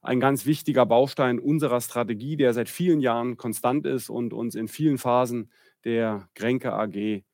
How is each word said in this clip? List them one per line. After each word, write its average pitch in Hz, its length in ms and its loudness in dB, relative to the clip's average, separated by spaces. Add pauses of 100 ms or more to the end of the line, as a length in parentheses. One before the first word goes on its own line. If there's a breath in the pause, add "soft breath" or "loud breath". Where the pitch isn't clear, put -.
Ein 127 180 0
ganz 135 260 2
wichtiger 135 400 2
Baustein 123 540 2
unserer 139 400 0
Strategie, 120 560 -4
der 131 180 4
seit 113 140 -2
vielen 175 320 2
Jahren 120 380 0
konstant 123 480 -2
ist 131 240 -4
und 117 240 -4
uns 113 200 -6
in 113 140 -6
vielen 151 300 0
Phasen 120 520 0 (360 soft breath)
der 113 500 -2
Grenke 123 380 -2
A 107 140 -2
G 101 360 -4 (100)